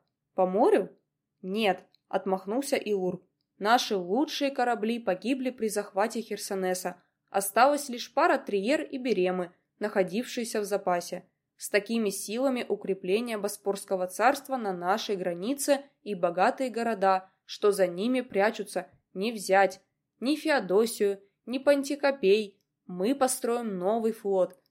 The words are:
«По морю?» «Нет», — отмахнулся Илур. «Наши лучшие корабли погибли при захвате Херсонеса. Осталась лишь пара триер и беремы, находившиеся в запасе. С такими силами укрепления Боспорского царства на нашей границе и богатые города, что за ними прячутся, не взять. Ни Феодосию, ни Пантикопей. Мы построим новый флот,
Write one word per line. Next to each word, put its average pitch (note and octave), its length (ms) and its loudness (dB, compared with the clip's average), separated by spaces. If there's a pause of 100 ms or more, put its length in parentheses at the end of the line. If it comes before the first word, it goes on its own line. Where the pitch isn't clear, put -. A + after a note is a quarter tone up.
(360)
«По F#3 100 2
морю?» G#3+ 440 4 (520)
«Нет», — F#3+ 420 0 (240)
отмахнулся G3 680 -4
Илур. F#3 500 -2 (320)
«Наши A3+ 380 2
лучшие A#3+ 560 0
корабли A#3+ 480 -2
погибли A#3+ 500 -2
при A3 180 -2
захвате G#3 540 -2
Херсонеса. F#3 800 -4 (340)
Осталась B3 540 4
лишь A#3+ 240 -10
пара D#4+ 240 4
триер A3 440 -2
и C#4 160 -10
беремы, F#3 540 0 (280)
находившиеся G#3+ 840 -2
в - 20 -2
запасе. F#3 640 -4 (320)
С - 120 -12
такими G#3 400 0
силами A#3+ 580 -2
укрепления G3+ 680 -2
Боспорского G3 680 -4
царства C4 480 0
на G#3+ 160 -4
нашей F#3 460 -2
границе G3 640 -2 (220)
и G#3 120 -6
богатые F#3 540 2
города, F#3+ 600 0 (140)
что - 300 2
за F#3+ 140 4
ними A3+ 340 0
прячутся, G#3 640 -2 (260)
не G#3 200 -4
взять. F#3+ 480 2 (400)
Ни C#4+ 160 0
Феодосию, G#3+ 840 2 (240)
ни B3 120 -4
Пантикопей. C#4 1000 2 (300)
Мы F#3 280 -2
построим A#3+ 640 -2
новый G#3+ 360 0
флот, F#3+ 440 0 (140)